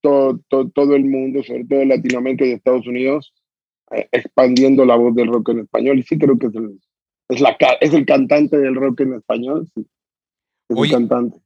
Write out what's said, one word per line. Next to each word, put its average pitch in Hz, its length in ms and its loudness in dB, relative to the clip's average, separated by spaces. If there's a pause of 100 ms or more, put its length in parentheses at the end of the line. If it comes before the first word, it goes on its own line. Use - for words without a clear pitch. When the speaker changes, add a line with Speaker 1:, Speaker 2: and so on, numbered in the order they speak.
Speaker 1:
to-, 139 480 2
to-, 135 220 -2
todo 143 260 2
el 139 80 2
mundo, 135 380 -4
sobre 120 240 -10
todo 139 180 0
Latinoamérica 127 600 -2
y 123 60 0
Estados 123 340 -2
Unidos, 131 460 -6 (580)
eh, 113 200 -8
expandiendo 131 760 2
la 120 120 4
voz 120 180 2
del 117 140 0
rock 117 220 -2
en 117 100 -2
español, 127 380 -2
y 123 40 -2
sí 156 160 -4
creo 139 200 2
que 123 80 -4
es 107 80 -6
el, 107 260 -10 (480)
es 127 120 -4
la 123 160 2
ca-, 127 240 2
es 151 120 2
el 151 140 2
cantante 147 520 2
del 135 160 0
rock 131 260 -4
en 131 140 -2
español, 131 600 -8
sí. 110 120 -12 (800)
Es 117 80 -2
el 127 60 0
Speaker 2:
Oye, 151 100 0
Speaker 1:
cantante. 123 540 -2